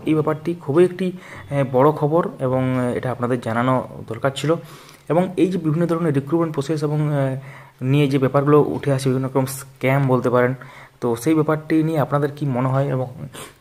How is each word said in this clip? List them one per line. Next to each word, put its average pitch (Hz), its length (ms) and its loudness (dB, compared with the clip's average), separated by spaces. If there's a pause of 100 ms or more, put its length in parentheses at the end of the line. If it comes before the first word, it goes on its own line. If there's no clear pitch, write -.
এই 151 80 2
ব্যাপারটি 156 400 -2
খুবই 170 320 2
একটি, 180 260 -2
আহ, - 600 -6
বড় 139 200 6
খবর 165 360 0 (120)
এবং, 131 380 0
আহ, 123 200 -2
এটা 123 140 -4
আপনাদের 120 300 -2
জানানো 120 460 0 (200)
দরকার 113 280 -4
ছিল। 156 200 0 (540)
এবং 180 180 2 (100)
এই 165 100 4
যে 185 100 -2
বিভিন্ন 160 280 0
ধরনের 165 280 0
রিক্রুটমেন্ট 156 400 0
প্রসেস 147 300 -4
এবং, 151 180 -2
আহ, 139 340 0 (460)
নিয়ে 139 260 4
যে 135 120 2
ব্যাপারগুলো 139 420 4
উঠে 139 300 0
আসে, 131 180 0
বিভিন্ন 131 180 0
রকম 131 180 0
স্ক্যাম 135 600 -2
বলতে 127 220 2
পারেন, 123 240 4 (480)
তো 120 140 0
সেই 160 180 0
ব্যাপারটি 156 500 2
নিয়ে 160 160 0
আপনাদের 143 360 0
কি 151 100 -4
মনে 131 220 0
হয় 135 180 2
এবং 131 220 -2 (540)